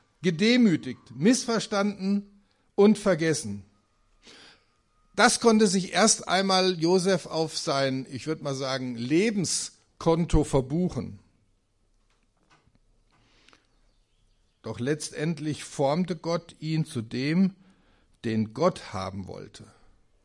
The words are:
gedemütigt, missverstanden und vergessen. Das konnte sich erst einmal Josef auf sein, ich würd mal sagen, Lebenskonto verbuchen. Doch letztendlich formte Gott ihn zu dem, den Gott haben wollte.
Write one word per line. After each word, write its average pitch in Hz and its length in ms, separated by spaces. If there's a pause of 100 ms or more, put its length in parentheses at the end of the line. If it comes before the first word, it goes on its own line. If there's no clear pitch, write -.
(220)
gedemütigt, 180 920
missverstanden 202 1300 (320)
und 208 220
vergessen. 147 680 (1500)
Das 226 240
konnte 220 260
sich 185 280
erst 196 340
einmal 185 520
Josef 180 460
auf 160 320
sein, 135 540
ich 131 160
würd 156 160
mal 143 100
sagen, 131 420
Lebenskonto 165 1500
verbuchen. 131 760 (3500)
Doch 110 140
letztendlich 151 800
formte 165 540
Gott 170 420
ihn 156 260
zu - 160
dem, 151 540 (680)
den 110 280
Gott - 380
haben 95 360
wollte. 98 360 (600)